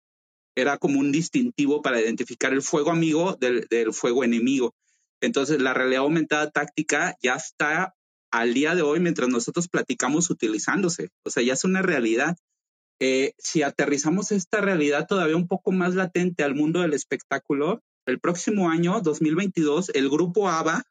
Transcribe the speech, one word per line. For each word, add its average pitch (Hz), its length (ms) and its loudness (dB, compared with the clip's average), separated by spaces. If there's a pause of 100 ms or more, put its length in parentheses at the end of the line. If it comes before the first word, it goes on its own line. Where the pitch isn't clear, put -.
(540)
Era 135 240 0
como 139 220 0
un 143 100 2
distintivo 143 680 0
para 127 200 0
identificar 117 520 -2
el 135 80 0
fuego 147 300 0
amigo 165 500 0
del, 123 300 0
del 113 220 0
fuego 127 300 0
enemigo. 120 520 0 (460)
Entonces, 135 400 0
la 131 120 0
realidad 131 300 0
aumentada 151 480 0
táctica 151 720 -2
ya 127 140 0
está 165 580 -4 (360)
al 120 220 0
día 147 220 2
de 175 80 2
hoy, 151 180 2
mientras 151 300 0
nosotros 147 380 -2
platicamos, 147 600 0
utilizándose. 131 800 -2 (160)
O - 60 -8
sea, 127 120 -2
ya 123 120 2
es - 100 -4
una 190 180 2
realidad. 143 540 0 (640)
Eh, 131 380 0
si - 240 -2
aterrizamos 147 680 0
esta 208 300 0
realidad 156 480 0
todavía 165 280 2
un 170 120 0
poco 190 240 -2
más 180 220 0
latente 180 500 0
al 143 100 0
mundo 156 260 0
del 160 120 0
espectáculo, 143 880 -4 (260)
el 127 140 -2
próximo 175 480 0
año, 170 320 2
dos 151 220 0
mil 156 120 2
veintidós, 175 600 0
el 139 160 2
grupo 175 380 0
aba, 160 420 0